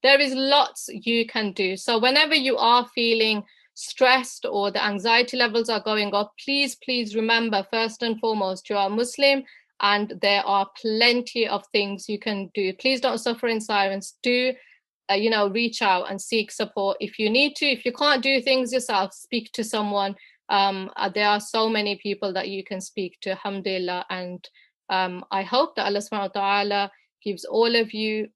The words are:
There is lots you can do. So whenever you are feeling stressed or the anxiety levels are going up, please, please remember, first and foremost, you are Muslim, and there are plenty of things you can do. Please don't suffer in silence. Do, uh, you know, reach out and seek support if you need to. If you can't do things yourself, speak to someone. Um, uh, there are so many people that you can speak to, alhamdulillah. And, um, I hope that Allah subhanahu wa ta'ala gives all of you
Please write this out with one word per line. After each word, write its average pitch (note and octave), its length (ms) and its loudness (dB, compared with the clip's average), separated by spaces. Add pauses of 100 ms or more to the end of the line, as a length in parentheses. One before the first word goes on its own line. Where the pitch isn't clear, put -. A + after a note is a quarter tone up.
There C#4 180 6
is C4+ 140 0
lots C4+ 580 2
you A#3 320 0
can A3 280 -4
do. F#3+ 260 -2
So A#3 200 0
whenever C#4+ 360 4
you C4 240 2
are A#3+ 360 4
feeling A3 480 2 (300)
stressed - 720 0
or G3+ 260 -2
the G#3 140 -2
anxiety A#3 540 0
levels A#3 320 0
are G#3+ 100 0
going G#3+ 320 -2
up, G3+ 220 -2 (100)
please, C#4 300 -2
please A#3 420 -4
remember, A3+ 560 0
first A3+ 300 -4
and A3+ 180 -4
foremost, G3+ 480 -2
you G#3 80 -2
are G3 140 0
Muslim, C4 540 2 (360)
and G#3 400 2
there G3+ 240 2
are G3 240 2 (140)
plenty A#3+ 640 2
of G#3 240 -4
things G3+ 380 -2
you G#3 100 -4
can G3 340 -6
do. F#3+ 200 -2
Please B3+ 280 0
don't A#3+ 180 0
suffer A#3 280 -4
in A3+ 140 0
silence. G3 640 -2
Do, B3 280 2 (560)
uh, G3 60 2
you G#3+ 160 2
know, G#3 160 4
reach A3+ 360 -2
out F#3+ 280 2
and G3 100 -8
seek G#3+ 300 -2
support G3+ 480 -2
if - 180 -8
you G#3+ 140 0
need C#4 280 2
to. D4+ 80 0
If B3+ 180 0
you B3 80 -2
can't D4 280 2
do C4+ 200 2
things B3+ 320 0
yourself, G#3 420 -2
speak - 380 -6
to A#3 100 -6
someone. G#3 540 -2 (320)
Um, G3 480 2
uh, G3 140 -2
there G#3 180 2
are G#3 100 4
so A3 300 0
many G#3 340 0
people G3+ 300 -4
that F#3+ 160 -4
you G3 160 -8
can F#3+ 160 -8
speak F#3 400 -8
to, F#3+ 120 -4
alhamdulillah. F#3+ 800 -4
And, F3+ 380 -10 (400)
um, F#3 420 -2
I G3 120 -2
hope C4+ 340 0
that G3+ 100 -2
Allah G3+ 140 0
subhanahu G3+ 340 -6
wa G3+ 60 -2
ta'ala G3+ 500 0 (320)
gives G3 220 -6
all A#3 320 2
of A3 160 0
you G#3+ 440 -2